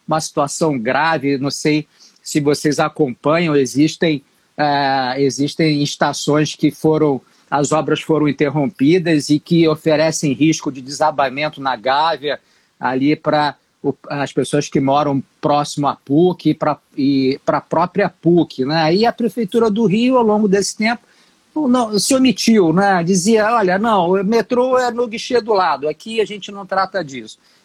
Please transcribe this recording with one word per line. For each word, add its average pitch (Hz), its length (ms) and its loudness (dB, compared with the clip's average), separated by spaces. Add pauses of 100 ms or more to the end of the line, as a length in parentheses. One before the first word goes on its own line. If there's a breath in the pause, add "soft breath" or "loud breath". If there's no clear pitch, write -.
uma 156 140 -2
situação 147 580 -2
grave. 139 600 -2
Não 135 120 -4
sei 151 360 -2 (360 soft breath)
se - 180 -4
vocês 147 400 0
acompanham, 151 720 0
existem, 143 720 0 (320)
ah, 135 640 0
existem 143 640 0
estações 147 720 -2
que 151 160 0
foram, 156 500 0 (300 soft breath)
as 143 220 -2
obras 151 280 0
foram 151 260 0
interrompidas 147 1040 0
e 147 100 2
que 165 300 2
oferecem 156 640 0
risco 151 400 0
de 135 80 -14
desabamento 143 800 -4
na 135 160 -4
Gávea, 139 640 -2 (400)
ali 131 340 0
pra 151 400 -2 (260)
o, 143 140 -2 (140)
as 143 240 -6
pessoas 147 360 -2
que 160 120 0
moram 139 420 0 (180)
próximo 147 460 -2
à 123 80 -2
puc 165 560 0
e - 40 0
pra, 151 220 -2 (220)
e 135 480 0
pra 151 140 0
própria 175 480 -2
puc, 165 560 0
né? 156 280 0
E 214 140 2
a 226 60 2
Prefeitura 233 580 -2
do 220 160 0
Rio, 233 300 2
ao 240 80 2
longo 214 240 2
desse 196 280 0
tempo, 226 260 -2 (520 soft breath)
não, 247 420 0
se 196 160 0
omitiu, 226 600 4
né? 190 320 2
Dizia, 208 500 2
"Olha, 196 240 2
não, 202 320 2
o 196 140 0
metrô 247 520 0
é 247 140 2
no 240 160 -2
guichê 233 340 -4
do 226 120 -2
lado, 156 360 0
aqui 220 320 -6
a 202 40 0
gente 202 260 -10
não 202 160 -14
trata 190 380 -2
disso." 127 340 -14 (260 soft breath)